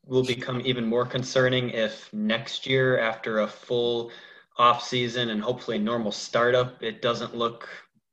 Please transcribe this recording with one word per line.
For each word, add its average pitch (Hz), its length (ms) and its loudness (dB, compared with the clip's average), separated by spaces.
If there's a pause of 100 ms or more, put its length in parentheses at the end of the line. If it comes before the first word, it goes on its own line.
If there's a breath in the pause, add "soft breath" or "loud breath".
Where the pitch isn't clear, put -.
will 127 200 2
become 123 400 -2
even 123 200 0
more 120 200 2
concerning 127 640 2
if 110 440 -4
next 107 520 -2
year, 131 340 4
after 113 400 -2
a 104 80 2
full 120 640 -2 (460 loud breath)
off 120 260 6
season 120 460 -2
and 104 120 -2
hopefully 117 360 -4
normal 110 340 -2
startup, 123 680 2
it 113 200 -6
doesn't 117 340 -2
look 113 340 -4 (440)